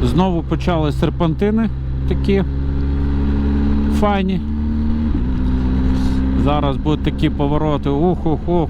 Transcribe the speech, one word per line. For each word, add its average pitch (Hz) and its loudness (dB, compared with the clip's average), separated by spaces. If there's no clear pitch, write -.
Знову 165 2
почали 156 0
серпантини 175 0
такі 196 2
файні. 196 0
Зараз 143 0
будуть 147 -2
такі 151 0
повороти. 143 0
Ух, 147 0
ух, 151 -2
ух. 170 0